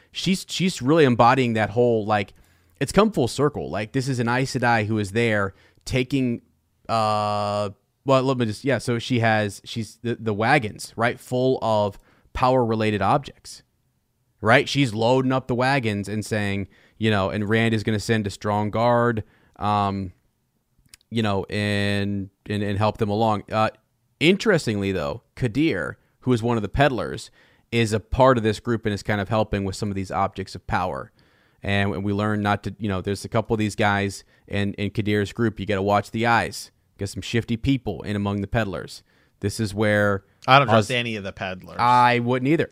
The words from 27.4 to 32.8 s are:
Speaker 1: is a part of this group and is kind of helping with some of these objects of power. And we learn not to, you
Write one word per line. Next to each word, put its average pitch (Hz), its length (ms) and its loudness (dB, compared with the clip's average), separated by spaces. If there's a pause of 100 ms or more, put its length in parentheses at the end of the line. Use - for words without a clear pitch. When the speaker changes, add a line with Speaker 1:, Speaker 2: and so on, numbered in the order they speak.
Speaker 1:
is 113 220 2
a 110 60 0
part 131 380 4
of 110 60 0
this 107 160 0
group 117 260 -4
and 104 80 -2
is 95 100 -8
kind 104 180 -2
of 92 80 -6
helping 107 340 0
with 95 120 -4
some 107 140 -6
of 101 60 -6
these 95 160 -6
objects 95 440 -4
of - 120 -18
power. 87 440 -4 (500)
And 101 420 0
we 101 100 -2
learn 104 280 0
not 101 220 0
to, 98 160 -8
you 110 80 -4